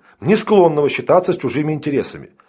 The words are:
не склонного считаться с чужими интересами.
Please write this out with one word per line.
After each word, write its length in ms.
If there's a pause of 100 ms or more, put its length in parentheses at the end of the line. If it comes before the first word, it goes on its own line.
(200)
не 160
склонного 520
считаться 440
с 40
чужими 360
интересами. 580 (180)